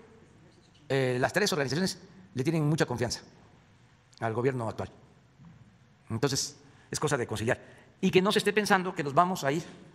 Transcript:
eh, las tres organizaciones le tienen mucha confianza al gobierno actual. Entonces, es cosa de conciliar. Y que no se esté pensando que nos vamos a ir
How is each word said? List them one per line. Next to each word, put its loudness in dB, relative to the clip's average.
eh, 0
las 0
tres 2
organizaciones 0
le -2
tienen 2
mucha 2
confianza -4
al -2
gobierno -2
actual. -8
Entonces, -2
es -6
cosa 0
de 0
conciliar. -2
Y 2
que 4
no 2
se 2
esté 0
pensando 2
que -4
nos -4
vamos 2
a 2
ir -2